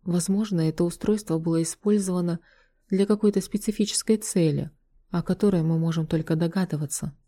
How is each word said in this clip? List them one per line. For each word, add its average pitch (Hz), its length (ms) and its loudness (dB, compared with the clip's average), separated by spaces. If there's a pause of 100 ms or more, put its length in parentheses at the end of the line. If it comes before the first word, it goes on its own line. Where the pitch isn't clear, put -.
Возможно, 190 580 0
это 160 240 2
устройство 175 540 -2
было 165 240 0
использовано 180 800 0 (500)
для 196 160 2
какой-то 208 340 2
специфической 208 760 -2
цели, 160 540 0 (400)
о 175 120 -2
которой 185 400 2
мы 165 160 2
можем 165 280 0
только 160 300 0
догадываться. 165 800 -2 (120)